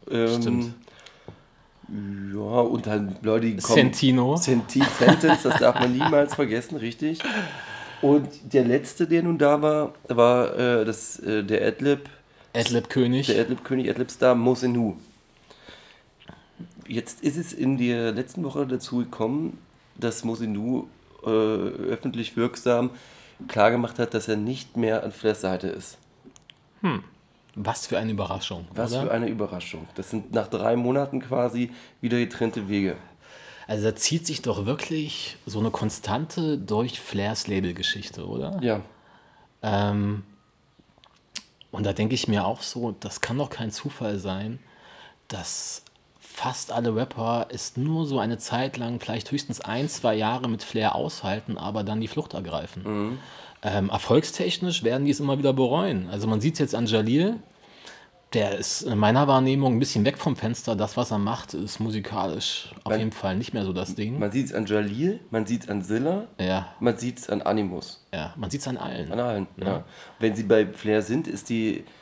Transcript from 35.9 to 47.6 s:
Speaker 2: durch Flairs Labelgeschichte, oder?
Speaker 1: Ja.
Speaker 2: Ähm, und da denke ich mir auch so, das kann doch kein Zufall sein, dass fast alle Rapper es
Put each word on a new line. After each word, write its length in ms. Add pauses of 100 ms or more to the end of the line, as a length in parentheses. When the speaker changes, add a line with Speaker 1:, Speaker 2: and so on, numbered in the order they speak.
Speaker 2:
durch 420
Flairs 460
Labelgeschichte, 800
oder? 340
Speaker 1:
Ja. 200 (840)
Speaker 2:
Ähm, 600 (1500)
und 160
da 60
denke 220
ich 140
mir 160
auch 180
so, 380
das 220
kann 160
doch 120
kein 200
Zufall 480
sein, 400 (680)
dass 540 (380)
fast 520
alle 220
Rapper 560
es 260